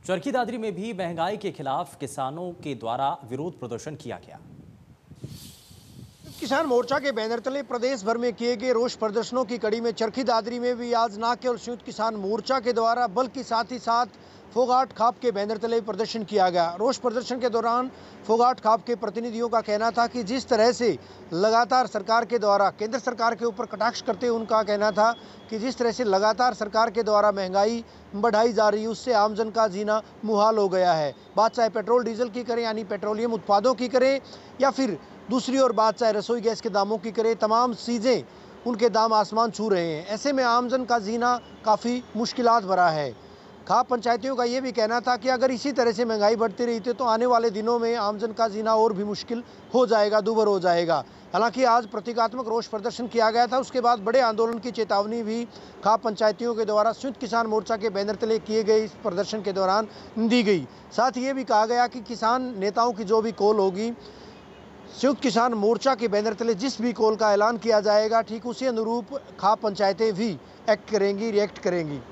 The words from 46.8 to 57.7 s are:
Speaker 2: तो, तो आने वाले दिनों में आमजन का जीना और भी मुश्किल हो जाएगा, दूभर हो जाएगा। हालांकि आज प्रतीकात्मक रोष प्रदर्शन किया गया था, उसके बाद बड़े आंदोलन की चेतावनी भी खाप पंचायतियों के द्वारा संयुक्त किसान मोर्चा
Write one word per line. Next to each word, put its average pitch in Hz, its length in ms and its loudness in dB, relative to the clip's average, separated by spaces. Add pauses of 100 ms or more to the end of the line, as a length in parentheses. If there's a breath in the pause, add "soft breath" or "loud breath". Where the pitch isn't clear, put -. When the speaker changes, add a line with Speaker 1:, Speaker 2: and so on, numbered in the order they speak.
Speaker 2:
तो, 240 120 -4
तो 247 120 -4
आने 226 220 2
वाले 233 240 4
दिनों 220 280 0
में 233 180 0
आमजन 214 360 -4
का 226 160 0
जीना 220 260 0
और 220 180 4
भी 202 120 -4
मुश्किल 226 380 -6 (320 loud breath)
हो 247 120 4
जाएगा, 208 340 2
दूभर 214 260 2
हो 202 140 2
जाएगा। 170 440 2 (280 loud breath)
हालांकि 233 320 2
आज 233 220 4
प्रतीकात्मक 226 640 -4
रोष 226 180 -2
प्रदर्शन 226 400 -6
किया 220 240 2
गया 240 160 4
था, 247 120 0
उसके 262 220 -2
बाद 240 180 2
बड़े 226 220 2
आंदोलन 226 380 2
की 240 120 -8
चेतावनी 214 520 -2
भी 220 220 -4 (400 loud breath)
खाप 214 180 4
पंचायतियों 220 520 0
के 220 100 -2
द्वारा 214 280 2
संयुक्त 254 280 -8
किसान 233 260 -2
मोर्चा 220 300 -2